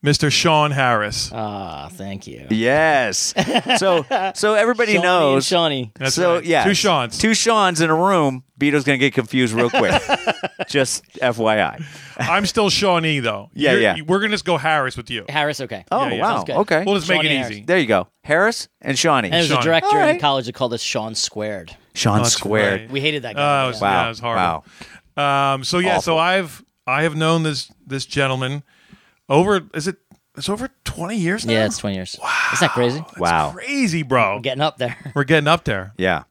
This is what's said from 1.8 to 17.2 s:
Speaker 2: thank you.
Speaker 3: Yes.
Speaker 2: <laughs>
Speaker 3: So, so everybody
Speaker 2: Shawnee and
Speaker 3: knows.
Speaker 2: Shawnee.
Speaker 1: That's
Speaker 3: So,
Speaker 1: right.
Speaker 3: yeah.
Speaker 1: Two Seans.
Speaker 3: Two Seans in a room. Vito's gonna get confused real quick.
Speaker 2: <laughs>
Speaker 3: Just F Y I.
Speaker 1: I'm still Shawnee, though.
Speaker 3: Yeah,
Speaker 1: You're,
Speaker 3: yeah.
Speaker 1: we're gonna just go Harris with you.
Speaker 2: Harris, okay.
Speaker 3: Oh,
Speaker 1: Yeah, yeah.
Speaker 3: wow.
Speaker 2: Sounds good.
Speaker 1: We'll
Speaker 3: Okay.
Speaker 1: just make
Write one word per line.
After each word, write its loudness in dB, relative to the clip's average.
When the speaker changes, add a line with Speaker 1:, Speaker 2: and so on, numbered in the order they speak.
Speaker 2:
thank -12
you. -16
Speaker 3:
Yes. 2
Speaker 2:
<laughs> 2
Speaker 3:
So, 2
so 2
everybody 2
Speaker 2:
Shawnee 4
and 2
Speaker 3:
knows. 4
Speaker 2:
Shawnee. 0
Speaker 1:
That's -2
Speaker 3:
So, 2
Speaker 1:
right. -4
Speaker 3:
yeah. 2
Speaker 1:
Two 4
Seans. 0
Speaker 3:
Two 4
Seans 2
in 2
a 4
room. 2
Vito's 2
gonna 2
get 2
confused 0
real 2
quick. 2
Speaker 2:
<laughs> -8
Speaker 3:
Just 0
F 0
Y 2
I. -2
Speaker 1:
I'm 0
still 0
Shawnee, 0
though. -4
Speaker 3:
Yeah, 2
Speaker 1:
You're, 4
Speaker 3:
yeah. 4
Speaker 1:
we're 2
gonna -2
just -4
go 0
Harris -2
with -10
you. -8
Speaker 2:
Harris, -2
okay. -10
Speaker 3:
Oh, 0
Speaker 1:
Yeah, -4
yeah. -2
Speaker 3:
wow. 0
Speaker 2:
Sounds -4
good. -8
Speaker 1:
We'll 0
Speaker 3:
Okay. 0
Speaker 1:
just -2
make 2